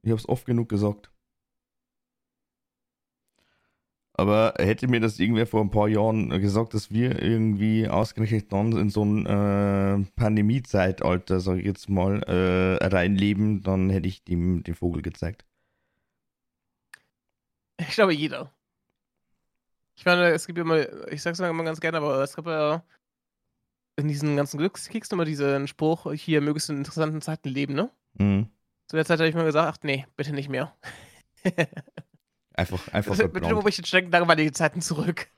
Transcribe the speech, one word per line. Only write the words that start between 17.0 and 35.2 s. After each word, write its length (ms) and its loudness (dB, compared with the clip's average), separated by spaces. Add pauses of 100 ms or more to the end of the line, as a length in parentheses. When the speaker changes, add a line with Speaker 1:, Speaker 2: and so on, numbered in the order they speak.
Speaker 2:
Ich 140 -8
glaube, 220 4
jeder. 400 -6 (1400)
Ich 80 -20
meine, 280 4
es 160 -2
gibt 120 -8
immer, 540 0
ich 80 -10
sag's 180 -6
immer 240 -2
ganz 160 -4
gerne, 200 -2
aber 220 0
es 140 -4
gab 120 -12
ja 360 -2 (1120)
in 140 -2
diesen 260 0
ganzen 220 -2
Glückskeks 560 -6
immer 100 -2
diesen 460 -2
Spruch, 420 -2
hier 300 0
mögest 260 -2
du 60 -6
in 60 -4
interessanten 420 -4
Zeiten 260 -8
leben, 260 -4
ne? 160 -2 (260)
Speaker 1:
Mhm. 320 2 (380)
Speaker 2:
Zu 100 -10
der 100 2
Zeit 140 2
hab 60 4
ich 80 2
mir 100 0
gesagt, 320 2
ach 80 -18
nee, 220 -2 (100)
bitte 180 -6
nicht 160 -6
mehr. 280 -6 (680)
<laughs> 80 0 (1040)
Speaker 1:
Einfach, 340 -4
einfach 240 -2
Speaker 2:
Bitte, 160 2
bitte 100 -6
Speaker 1:
verbrannt. 160 2
Speaker 2:
hol 80 0
mich 160 0
in 60 -12
schreckend 280 0
langweilige 380 4
Zeiten 280 -2
zurück. 480 -4 (100)